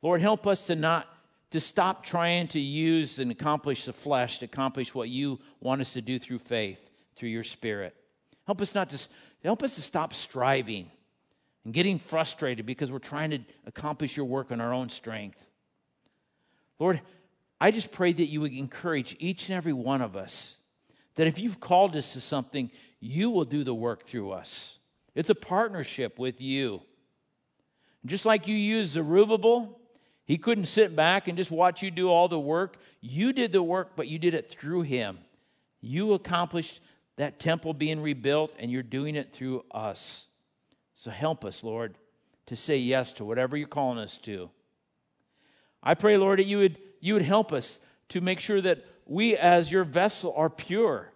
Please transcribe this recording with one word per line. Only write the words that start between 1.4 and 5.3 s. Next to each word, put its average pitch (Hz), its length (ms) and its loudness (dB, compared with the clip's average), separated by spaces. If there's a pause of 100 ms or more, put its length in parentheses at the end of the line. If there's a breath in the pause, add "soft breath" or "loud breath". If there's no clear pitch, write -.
to 160 80 0
stop 185 460 0
trying 175 440 0
to 156 100 -2
use 151 600 0
and 127 120 -2
accomplish 147 540 -2
the 123 80 -10
flesh 127 460 -2
to 123 60 -8
accomplish 131 500 -4
what 120 140 -6
you 131 300 -4 (200 loud breath)